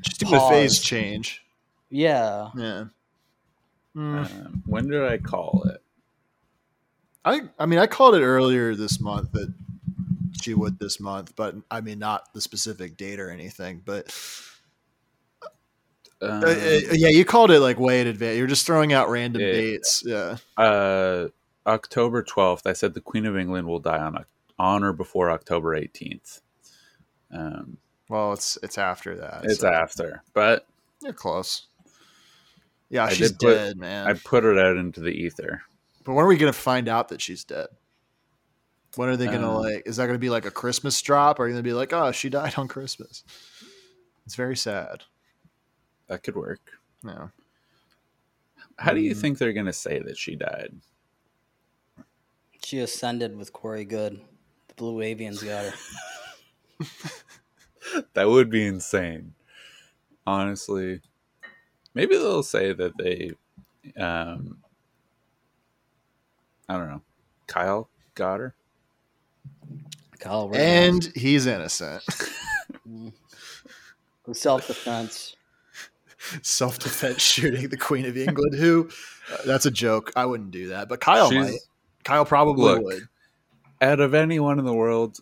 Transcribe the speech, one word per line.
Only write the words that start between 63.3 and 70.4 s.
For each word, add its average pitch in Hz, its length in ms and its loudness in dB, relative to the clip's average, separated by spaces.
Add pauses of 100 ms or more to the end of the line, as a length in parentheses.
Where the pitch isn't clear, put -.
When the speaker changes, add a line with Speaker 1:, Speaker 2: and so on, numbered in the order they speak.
Speaker 3:
um, 85 600 -8 (2000)
I 92 80 -6
don't 85 120 -6
know. 73 140 -14 (440)
Kyle 98 420 -4 (260)
got 95 260 -4
her? 127 140 -12 (1600)
Speaker 2:
Kyle 101 340 -4